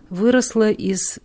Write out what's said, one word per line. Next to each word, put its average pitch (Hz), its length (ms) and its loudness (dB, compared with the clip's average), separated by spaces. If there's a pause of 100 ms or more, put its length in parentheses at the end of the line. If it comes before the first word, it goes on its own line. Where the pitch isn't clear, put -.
выросла 220 600 2
из - 540 -4